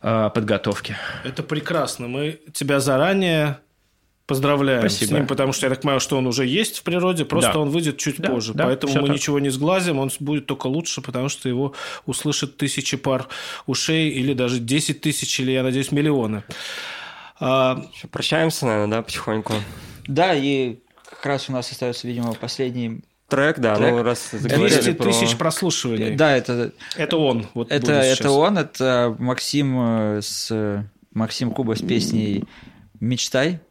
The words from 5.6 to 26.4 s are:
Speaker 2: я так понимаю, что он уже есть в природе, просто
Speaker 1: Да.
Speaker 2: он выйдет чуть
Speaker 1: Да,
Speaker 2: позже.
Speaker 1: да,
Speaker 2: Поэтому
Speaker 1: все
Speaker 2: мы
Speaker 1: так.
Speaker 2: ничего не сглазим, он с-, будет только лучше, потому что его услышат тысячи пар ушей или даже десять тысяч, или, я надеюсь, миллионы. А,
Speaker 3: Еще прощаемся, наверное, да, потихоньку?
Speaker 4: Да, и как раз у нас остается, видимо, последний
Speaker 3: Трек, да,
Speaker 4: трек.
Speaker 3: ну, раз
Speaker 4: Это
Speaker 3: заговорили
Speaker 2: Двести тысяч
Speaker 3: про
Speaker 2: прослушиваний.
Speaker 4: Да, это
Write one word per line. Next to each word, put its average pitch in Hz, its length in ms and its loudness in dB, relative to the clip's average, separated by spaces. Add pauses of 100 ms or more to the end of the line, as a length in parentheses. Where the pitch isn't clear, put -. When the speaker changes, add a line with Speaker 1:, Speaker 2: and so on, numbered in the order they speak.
Speaker 2:
я - 20 2
так 131 120 -2
понимаю, 139 180 2
что 135 180 0
он 127 80 2
уже 127 220 0
есть 190 320 0
в - 40 -18
природе, 175 420 0
просто 175 280 2
Speaker 1:
Да. 160 60 2
Speaker 2:
он 147 100 0
выйдет 156 280 0
чуть 139 220 -2
Speaker 1:
Да, 175 100 -2
Speaker 2:
позже. 113 260 -2
Speaker 1:
да, 151 100 2
Speaker 2:
Поэтому 135 260 0
Speaker 1:
все 143 100 2
Speaker 2:
мы 143 80 2
Speaker 1:
так. 147 80 2
Speaker 2:
ничего 143 220 0
не 139 120 0
сглазим, 160 480 0
он 135 100 0
с-, - 100 -8
будет 143 280 -2
только - 180 -4
лучше, 135 360 -2
потому 131 280 -4
что - 180 -6
его 135 280 -2 (320)
услышат 143 500 -2
тысячи - 400 -2
пар 131 300 0 (400)
ушей 156 420 2
или 135 240 0
даже 123 260 0
десять 139 420 0
тысяч, - 380 -2
или, 131 120 0
я 131 100 2
надеюсь, 131 300 0
миллионы. 135 520 2 (960)
А, 131 540 2
Speaker 3:
Еще - 140 -18
прощаемся, 160 580 0
наверное, 107 320 2
да, 117 60 -2
потихоньку? 110 500 -4 (540)
Speaker 4:
Да, 170 260 2
и 135 440 0 (300)
как - 180 -18
раз 139 240 -2
у - 20 -4
нас 127 200 -4
остается, 123 360 -6
видимо, 120 260 -2
последний 120 680 -4 (260)
Speaker 3:
Трек, 147 320 2
да, 110 160 4
Speaker 4:
трек. 110 160 4
Speaker 3:
ну, 120 120 2
раз 120 300 0
Speaker 4:
Это 110 100 -6
Speaker 3:
заговорили 139 260 4 (120)
Speaker 2:
Двести 120 120 2
тысяч 117 380 2
Speaker 3:
про 117 60 0
Speaker 2:
прослушиваний. 123 760 0
Speaker 4:
Да, 147 200 6
это 120 360 0 (240)